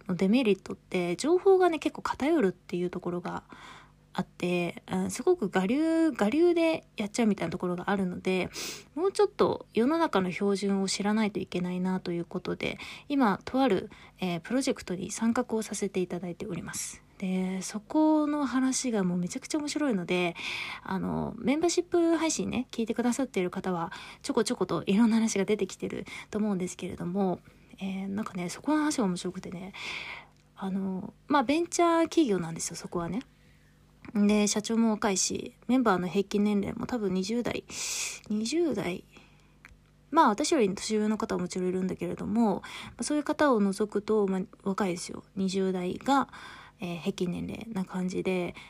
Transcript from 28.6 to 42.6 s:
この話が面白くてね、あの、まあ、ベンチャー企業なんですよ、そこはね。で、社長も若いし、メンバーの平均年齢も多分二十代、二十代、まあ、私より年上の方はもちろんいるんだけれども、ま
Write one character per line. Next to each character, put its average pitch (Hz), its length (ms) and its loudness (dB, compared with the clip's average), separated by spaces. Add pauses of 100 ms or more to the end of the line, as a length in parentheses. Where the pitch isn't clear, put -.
こ 294 120 0
の 311 60 4
話 302 180 0
が 220 80 2
面 180 120 0
白 180 160 -6
く 185 80 -10
て 175 100 -10
ね、 185 200 -12 (840)
あ 190 120 -4
の、 190 440 -4 (140)
ま 294 120 4
あ、 269 40 4
ベ 285 160 2
ン 339 80 0
チ - 140 0
ャ 339 200 6
ー - 20 6
企 320 240 2
業 196 120 2
な 165 120 -6
ん 165 40 -8
で 170 40 -8
す - 100 -6
よ、 170 60 -12
そ - 120 -12
こ 180 120 -4
は 170 80 -4
ね。 190 140 -4 (920)
で、 208 340 4
社 202 140 0
長 226 160 -2
も 226 140 4
若 214 200 0
い 190 60 0
し、 - 360 -4 (140)
メ 247 100 4
ン 262 60 4
バ 208 120 4
ー - 20 2
の 180 100 -2
平 196 160 2
均 202 200 2
年 208 160 4
齢 - 160 -2
も - 100 -6
多 247 120 -4
分 196 160 -2
二 185 100 0
十 220 200 -2
代、 - 200 -4 (640)
二 214 160 -2
十 302 280 0
代、 190 300 -4 (1080)
ま 311 160 8
あ、 240 40 8
私 285 220 2
よ 330 80 4
り 196 140 4
年 214 240 -4
上 214 100 2
の 214 100 0
方 - 180 -2
は 180 60 0
も 180 60 -2
ち 185 120 -4
ろ 180 60 0
ん 180 40 0
い - 20 0
る 185 100 -2
ん 185 60 0
だ 180 80 -2
け 175 120 -6
れ 175 80 -4
ど 170 100 -8
も、 208 300 2
ま - 60 -6 (360)